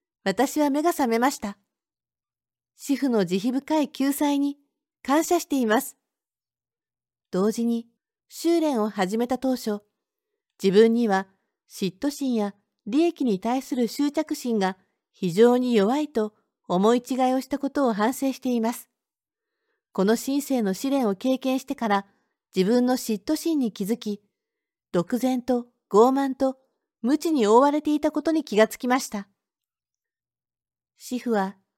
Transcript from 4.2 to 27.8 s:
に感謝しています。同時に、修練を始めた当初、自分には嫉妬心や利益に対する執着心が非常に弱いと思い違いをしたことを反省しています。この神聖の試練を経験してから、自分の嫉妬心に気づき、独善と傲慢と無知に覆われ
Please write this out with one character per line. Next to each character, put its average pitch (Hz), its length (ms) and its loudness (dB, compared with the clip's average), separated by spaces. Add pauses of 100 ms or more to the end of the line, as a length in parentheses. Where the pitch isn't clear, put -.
に 285 180 -4 (460)
感 302 220 0
謝 339 160 0
し - 80 -14
て 277 100 0
い 240 60 0
ま 220 160 2
す。 - 160 -16 (1300)
同 202 220 0
時 233 140 -4
に、 233 220 -4 (420)
修 339 320 0
練 285 200 0
を 214 80 -2
始 202 280 -4
め 233 100 -2
た 254 100 -2
当 262 200 -2
初、 208 240 -6 (840)
自 190 100 2
分 226 200 8
に 233 160 0
は 190 180 -2 (420)
嫉 175 300 -6
妬 285 100 -4
心 269 260 -4
や 202 200 -4 (320)
利 254 140 0
益 339 220 -2
に 208 160 0
対 247 220 -2
す 262 140 -8
る 240 120 0
執 285 240 -2
着 311 220 -4
心 233 240 -4
が 190 180 0 (360)
非 180 200 -4
常 233 260 6
に 247 180 0
弱 220 240 2
い 302 80 -2
と 214 260 -4 (340)
思 202 280 2
い 240 120 -2
違 262 60 -6
い 254 200 0
を 262 80 -2
し - 60 -18
た 285 120 -6
こ 277 100 -6
と 269 180 0
を 226 60 0
反 214 220 -2
省 269 180 -2
し - 80 -14
て 254 80 -4
い 240 120 0
ま 226 120 -2
す。 - 160 -18 (1000)
こ 190 140 0
の 220 120 2
神 269 240 -2
聖 254 220 -2
の 190 100 -2
試 269 160 -6
練 262 180 0
を 196 80 0
経 262 220 -2
験 262 220 -4
し - 60 -10
て 269 100 -8
か 233 120 -6
ら、 196 180 -2 (500)
自 185 120 2
分 247 200 2
の 254 80 2
嫉 220 280 -4
妬 311 120 -2
心 320 240 -2
に 240 120 -2
気 - 120 -10
づ 226 140 -2
き、 208 260 -10 (680)
独 180 280 -2
善 254 240 -2
と 240 240 -2 (240)
傲 233 200 6
慢 269 240 -2
と 262 220 -2 (460)
無 285 160 2
知 330 120 -2
に 254 140 2
覆 214 140 8
わ 285 100 6
れ 294 140 0